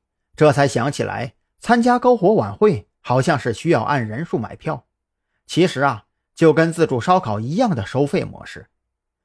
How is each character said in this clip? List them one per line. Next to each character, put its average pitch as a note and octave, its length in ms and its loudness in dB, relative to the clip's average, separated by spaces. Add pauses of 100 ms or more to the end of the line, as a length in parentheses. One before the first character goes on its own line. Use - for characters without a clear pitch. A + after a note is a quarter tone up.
(360)
这 D3+ 160 6
才 C#3+ 160 2
想 C3 240 -2
起 - 100 -6
来 G#2+ 340 -8 (240)
参 A#3 220 2
加 B3 160 2
篝 B3 200 4
火 G3+ 160 2
晚 A2 200 -2
会 F3 360 0 (100)
好 B2+ 220 0
像 D3 180 0
是 A#2+ 140 -4
需 E3 160 -6
要 C3 140 2
按 B2 220 -2
人 A#2 200 -8
数 E3+ 120 -6
买 A2+ 200 -8
票。 D3 280 -10 (600)
其 E3+ 200 2
实 C3 140 -2
啊， C3+ 280 -2 (280)
就 D#3+ 160 6
跟 D#3+ 220 2
自 E3 120 0
助 C3 140 -2
烧 F3+ 180 2
烤 A2 220 -4
一 B2+ 160 -6
样 A#3+ 140 0
的 A#2 160 -4
收 C3+ 200 -2
费 C#3 200 -4
模 F#2+ 200 -16
式。 - 220 -20 (580)